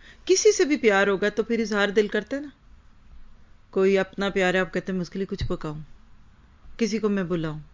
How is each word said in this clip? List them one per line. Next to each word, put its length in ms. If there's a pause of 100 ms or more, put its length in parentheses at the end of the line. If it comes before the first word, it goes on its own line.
(260)
کسی 260
سے 140
بھی 120
پیار 300
ہوگا 220
تو 140
پھر 160
اظہار 300
دل 180
کرتا 300
ہے 40
نا۔ 60 (1200)
کوئی 260
اپنا 320
پیار 240
ہے، 60
آپ 140
کہتے 180
ہیں، 60
"میں 40
اس 80
کے 100
لیے 60
کچھ 220
پکاؤں، 320 (1000)
کسی 220
کو 100
میں 140
بلاؤں 360 (140)